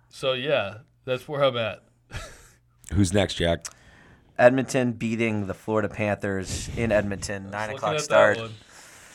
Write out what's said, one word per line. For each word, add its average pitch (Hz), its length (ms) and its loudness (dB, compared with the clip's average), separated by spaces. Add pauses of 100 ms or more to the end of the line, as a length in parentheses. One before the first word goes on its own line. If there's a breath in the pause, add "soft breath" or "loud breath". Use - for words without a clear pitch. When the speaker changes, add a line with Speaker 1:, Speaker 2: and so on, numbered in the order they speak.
Speaker 1:
so, 131 240 -4
yeah, 123 460 -2 (260)
that's 127 220 -4
where 143 160 0
I'm 127 140 2
at. 107 260 -4 (280)
<laughs> - 840 -16
Speaker 2:
Who's 92 200 4
next, 98 220 0
Jack? 85 320 0 (720 soft breath)
Speaker 3:
Edmonton 127 540 4
beating 110 520 -2
the 92 80 -6
Florida 107 360 -2
Panthers 98 880 -4
in 117 160 0
Edmonton, 101 520 -2
Speaker 1:
I - 20 -12
was 101 60 -14
Speaker 3:
nine 104 180 -6
Speaker 1:
looking 104 80 -8
Speaker 3:
o'clock 104 160 -2
Speaker 1:
at 151 60 -2
that 147 40 -2
Speaker 3:
start. 107 360 6
Speaker 1:
one. 113 120 -8 (640 loud breath)